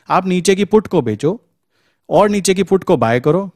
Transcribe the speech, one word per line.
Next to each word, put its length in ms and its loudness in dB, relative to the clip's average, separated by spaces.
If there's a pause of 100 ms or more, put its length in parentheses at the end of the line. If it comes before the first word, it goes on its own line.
(100)
आप 160 -8
नीचे 280 0
की 100 -2
पुट 220 0
को 160 -2
बेचो 380 -4 (720)
और 180 4
नीचे 260 0
की 80 0
पुट 220 0
को 120 2
बाय 240 0
करो। 360 0